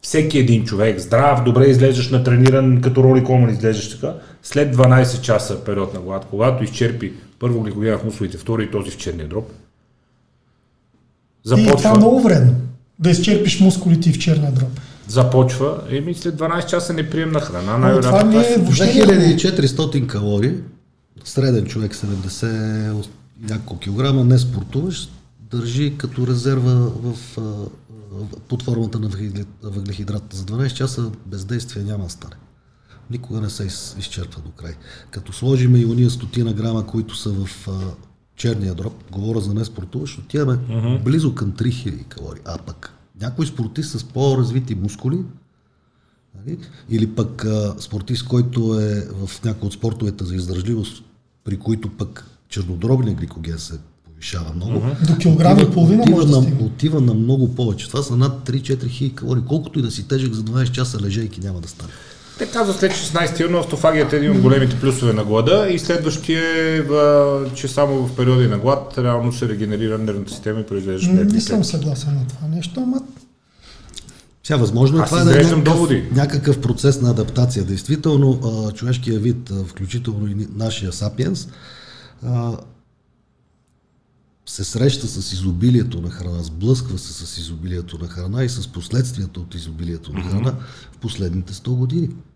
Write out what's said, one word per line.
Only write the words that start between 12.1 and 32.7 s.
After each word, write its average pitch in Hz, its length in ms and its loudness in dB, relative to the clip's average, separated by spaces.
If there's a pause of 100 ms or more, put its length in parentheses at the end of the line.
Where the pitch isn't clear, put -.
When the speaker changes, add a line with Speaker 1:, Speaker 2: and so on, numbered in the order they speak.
Speaker 2:
вредно, 160 340 6 (440)
да 170 100 2
изчерпиш 175 500 2
мускулите 180 500 6
и - 40 4
в - 60 0
черния 151 320 2
дроб. 127 180 0 (380)
Speaker 1:
Започва, 127 800 2
еми 143 240 -4
след 170 220 -6
дванайсет 165 340 -4
часа 175 240 -2
неприемна 160 460 -2
храна, 87 280 -6
Speaker 2:
Ама 113 120 0
Speaker 1:
най-вероятно 123 320 4
Speaker 2:
това 208 120 6
не 220 80 6
Speaker 1:
това 220 100 6
Speaker 2:
е 240 100 4
Speaker 1:
ще 233 80 4
Speaker 2:
въобще 180 260 4
не - 60 6
е - 40 2
Speaker 3:
Две 220 100 8
хиляди 175 280 8
и - 40 4
четиристотин 147 680 0
калории, 104 460 0 (720)
среден 127 400 0
човек 107 300 -6
седемдесет 98 560 -6
и 110 560 -4 (360)
няколко 107 360 -8
килограма, 131 440 0
не 123 160 6
спортуващ, 127 720 -4 (300)
държи 120 560 -4
като 123 300 -4
резерва 127 460 2 (220)
в, 117 420 -8
а, 113 40 -8 (1040)
под 123 160 -4
формата 113 360 -2
на 107 100 -2 (540)
въглехидрат. 101 600 -8 (100)
За 95 120 -10
дванайсет 123 320 -4
часа 123 340 -4 (140)
бездействие 101 580 -8
няма 101 200 -6
да 87 60 -10
стане. - 240 -16 (800)